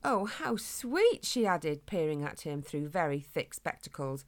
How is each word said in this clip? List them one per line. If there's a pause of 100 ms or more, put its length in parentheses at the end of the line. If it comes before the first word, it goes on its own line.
Oh,
how
sweet,
she
added,
peering
at
him
through
very
thick
spectacles.